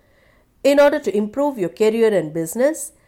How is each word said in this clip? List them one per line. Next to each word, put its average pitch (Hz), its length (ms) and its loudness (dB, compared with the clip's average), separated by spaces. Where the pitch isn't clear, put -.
In 277 160 2
order 294 220 4
to 220 160 -6
improve 240 420 -4
your 175 120 -4
career 220 440 0
and 156 200 -2
business, 226 580 -4